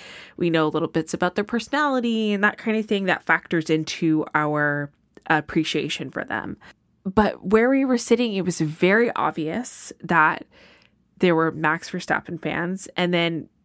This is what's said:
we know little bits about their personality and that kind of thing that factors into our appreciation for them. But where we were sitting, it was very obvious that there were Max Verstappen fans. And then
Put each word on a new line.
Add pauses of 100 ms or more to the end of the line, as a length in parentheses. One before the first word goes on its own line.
(360)
we
know
little
bits
about
their
personality
and
that
kind
of
thing
that
factors
into (100)
our (360)
appreciation
for
them. (480)
But
where
we
were
sitting,
it
was
very
obvious (120)
that (720)
there
were
Max
Verstappen
fans.
And
then (160)